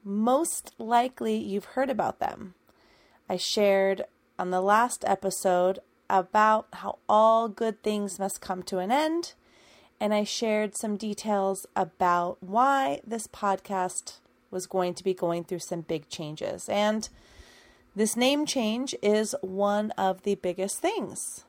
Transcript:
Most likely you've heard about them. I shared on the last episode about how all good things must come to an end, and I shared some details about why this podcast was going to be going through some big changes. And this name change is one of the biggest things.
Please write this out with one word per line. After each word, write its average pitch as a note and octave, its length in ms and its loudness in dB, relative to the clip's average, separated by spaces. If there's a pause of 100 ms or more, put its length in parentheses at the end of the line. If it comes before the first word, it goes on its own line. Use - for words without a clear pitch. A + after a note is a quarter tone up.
Most A#3+ 720 0
likely A#3 560 0
you've G3+ 400 -6
heard C4 160 0
about - 300 -2
them. - 340 -6 (760)
I F#3+ 80 -4
shared G3 680 2 (340)
on F3+ 120 -4
the F#3 100 2
last A3 440 2
episode F#3 760 2 (280)
about G#3+ 680 2
how - 240 -8 (100)
all A3 400 6
good A3 340 -4
things G3+ 380 -2
must G3 200 -4
come F#3 220 -8
to F#3+ 160 -4
an F#3 140 0
end, D#4 420 0 (640)
and G#3+ 160 2
I G#3 80 2
shared G#3+ 540 -2
some G#3 200 -4
details G3+ 800 -2
about F3 640 0
why C4+ 640 2
this A3 220 -8
podcast - 920 -4 (320)
was F#3 160 -6
going F3+ 260 0
to - 80 -12
be F#3+ 100 0
going E3+ 300 -2
through E3+ 160 -6
some E3+ 220 -6
big D#3+ 280 -6
changes. D3+ 600 -8
And G#3+ 400 0 (880)
this G#3+ 200 0
name C#4+ 300 2
change A#3+ 560 -2
is G#3+ 380 2
one G3+ 580 0
of F#3+ 240 0
the G3+ 140 0
biggest F#3 420 -4
things. - 720 -4